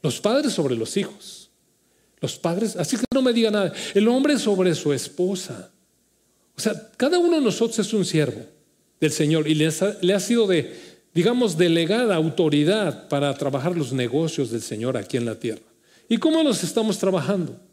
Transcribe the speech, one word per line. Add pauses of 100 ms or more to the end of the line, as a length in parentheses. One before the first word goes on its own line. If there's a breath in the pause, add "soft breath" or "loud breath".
Los
padres
sobre
los
hijos. (800)
Los
padres,
así
que
no
me
diga
nada. (200 loud breath)
El
hombre
sobre
su
esposa. (880)
O
sea,
cada
uno
de
nosotros
es
un
siervo (600)
del
Señor
y
le
ha,
le
ha
sido
de, (400 loud breath)
digamos,
delegada
autoridad
para
trabajar
los
negocios
del
Señor
aquí
en
la
tierra. (460 soft breath)
¿Y
cómo
los
estamos
trabajando? (140)